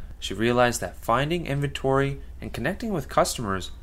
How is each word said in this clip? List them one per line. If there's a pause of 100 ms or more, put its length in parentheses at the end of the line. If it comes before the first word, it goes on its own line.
(180)
she
realized
that
finding
inventory (180)
and
connecting
with
customers (120)